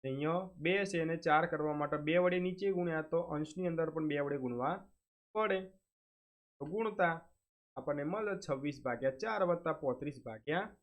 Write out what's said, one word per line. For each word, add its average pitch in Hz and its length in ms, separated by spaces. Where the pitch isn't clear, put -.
અહીંયા 156 540
બે 185 280
છે 175 140
એને 165 180
ચાર 165 280
કરવા 151 280
માટે 147 240
બે 151 200
વડે 180 220
નીચે 185 320
ગુણ્યા 170 300
તો 165 180
અંશની 165 480
અંદર 160 220
પણ 156 180
બે 147 120
વડે 143 180
ગુણવા 127 520
પડે. 196 360
તો 143 60
ગુણતા 190 640
આપણને 143 280
મળે 196 360
છવ્વીસ 135 320
ભાગ્યા 131 300
ચાર 214 320
વત્તા 170 300
પાંત્રીસ 143 520
ભાગ્યા 151 580